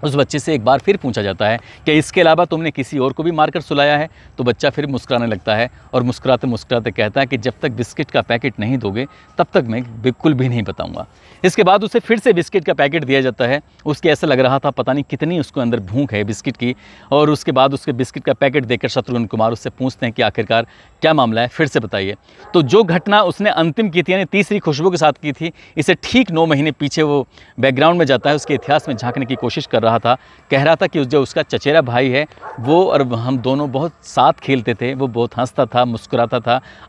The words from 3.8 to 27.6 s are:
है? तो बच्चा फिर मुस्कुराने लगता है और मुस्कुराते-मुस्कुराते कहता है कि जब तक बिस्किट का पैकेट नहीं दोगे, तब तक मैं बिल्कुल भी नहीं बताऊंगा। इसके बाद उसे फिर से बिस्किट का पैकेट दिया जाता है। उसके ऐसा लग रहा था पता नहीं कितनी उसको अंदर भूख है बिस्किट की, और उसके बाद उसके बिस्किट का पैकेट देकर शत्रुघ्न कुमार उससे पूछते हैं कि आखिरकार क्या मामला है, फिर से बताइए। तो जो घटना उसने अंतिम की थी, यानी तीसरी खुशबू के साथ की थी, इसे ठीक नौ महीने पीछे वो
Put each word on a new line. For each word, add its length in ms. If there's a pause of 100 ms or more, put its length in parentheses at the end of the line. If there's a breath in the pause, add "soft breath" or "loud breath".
है? 100 (300 soft breath)
तो 60
बच्चा 260
फिर 160
मुस्कुराने 400
लगता 280
है 160 (220 soft breath)
और 100
मुस्कुराते-मुस्कुराते 880
कहता 300
है 60
कि 100
जब 160 (100)
तक 80
बिस्किट 400
का 120
पैकेट 380
नहीं 180
दोगे, 280 (320 soft breath)
तब 140
तक 140
मैं 360
बिल्कुल 320
भी 140
नहीं 140
बताऊंगा। 440 (380 soft breath)
इसके 180
बाद 220
उसे 140
फिर 200
से 140
बिस्किट 320
का 100
पैकेट 300
दिया 160
जाता 240
है। 160 (260 soft breath)
उसके 220
ऐसा 180
लग 140
रहा 180
था 120
पता 220
नहीं 180
कितनी 300
उसको 200
अंदर 200
भूख 320
है 120
बिस्किट 320
की, 200 (360 loud breath)
और 180
उसके 220
बाद 220
उसके 180
बिस्किट 320
का 80
पैकेट 320
देकर 240
शत्रुघ्न 380
कुमार 260
उससे 180
पूछते 360
हैं 60
कि 100
आखिरकार 440 (340 soft breath)
क्या 140
मामला 260
है, 80
फिर 180
से 140
बताइए। 360 (380 loud breath)
तो 80
जो 220
घटना 380
उसने 280
अंतिम 400
की 120
थी, 100
यानी 120
तीसरी 340
खुशबू 320
के 60
साथ 160
की 200
थी, 200 (240 loud breath)
इसे 180
ठीक 360
नौ 160
महीने 240
पीछे 320
वो 240 (340 soft breath)